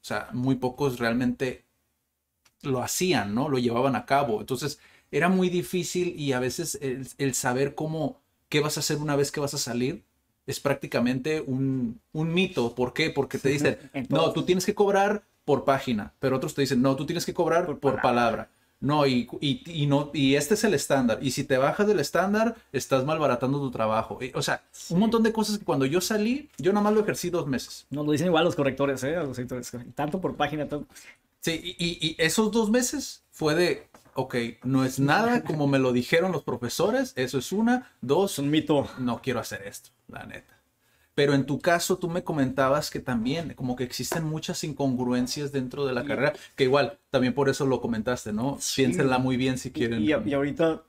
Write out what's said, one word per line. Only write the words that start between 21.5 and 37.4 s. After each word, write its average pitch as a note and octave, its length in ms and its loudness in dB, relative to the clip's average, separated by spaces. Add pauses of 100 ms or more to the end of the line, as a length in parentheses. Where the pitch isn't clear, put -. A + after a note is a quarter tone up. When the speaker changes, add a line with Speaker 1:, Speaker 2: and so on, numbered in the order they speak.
Speaker 1:
bajas D3+ 300 2
del G3+ 120 4
estándar, G3+ 560 0 (180)
estás C3 320 0
malbaratando C#3 540 2
tu C3+ 120 -2
trabajo. A2 500 0
Y, B2+ 140 -6
o D3+ 80 -2
sea, C3 280 -2
Speaker 2:
Sí. - 220 -10
Speaker 1:
un F3 60 4
montón A3+ 240 4
de A3+ 80 4
cosas G#3+ 260 -2
que - 80 -10
cuando C#3 200 2
yo E3 160 2
salí, A3+ 560 -2
yo E3 160 0
nada G#3 100 4
más G#3+ 100 4
lo G#3+ 60 6
ejercí F3+ 320 -2
dos D#3+ 160 -2
meses. - 420 -6
Speaker 2:
Nos D3 160 -4
lo D3+ 60 2
dicen D3+ 160 2
igual E3 160 4
los E3+ 120 2
correctores, C3+ 480 0
¿eh? D3+ 120 -2
Los C3+ 240 -4
editores. B2 320 -8 (240)
Tanto D3+ 260 -4
por C3+ 140 -4
página, D3 320 -2
tanto. D3 200 -8 (520)
Speaker 1:
Sí, E3 200 -2 (200)
y, F3 40 0
y, E3+ 260 -2
y D#3+ 100 -6
esos F#3+ 320 2
dos A3 180 2
meses B3 600 -2
fue D#3 240 0
de, F3 320 0 (260)
"Ok, B2+ 220 -4 (280)
no C3 200 2
es C3 160 -2
nada D3+ 440 2
Speaker 2:
<laughs> - 20 -14
Speaker 1:
como D3 220 0
me C#3 120 4
lo B2+ 140 2
dijeron E3 400 2
los C#3+ 100 -4
profesores, F3 720 -2
eso B2+ 240 -2
es - 140 -6